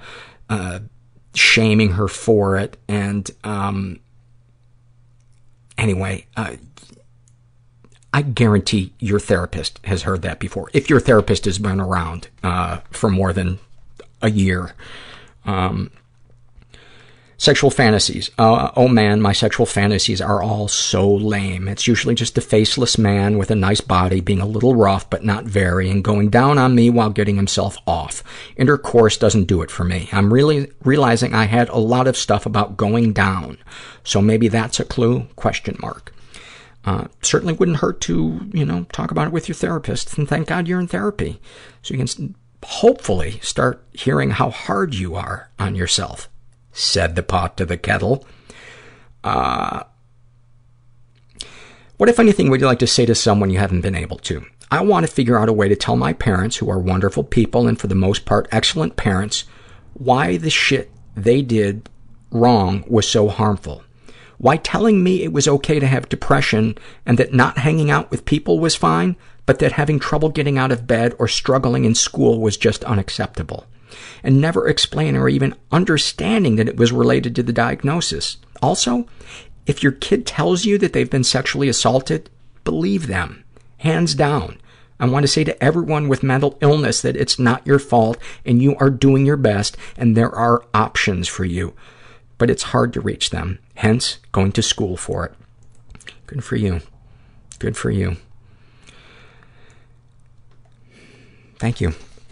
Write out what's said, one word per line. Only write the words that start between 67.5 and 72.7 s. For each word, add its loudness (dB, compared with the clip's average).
hanging 0
out -2
with -6
people 0
was 0
fine, 0
but 2
that 2
having 0
trouble -2
getting -2
out 0
of -2
bed 0
or 0
struggling 0
in 2
school 2
was 0
just -2